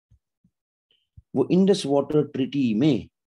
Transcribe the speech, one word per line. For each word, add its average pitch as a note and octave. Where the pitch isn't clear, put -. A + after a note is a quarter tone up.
वो -
इंडस F#3+
water C#3+
treaty B2+
में A2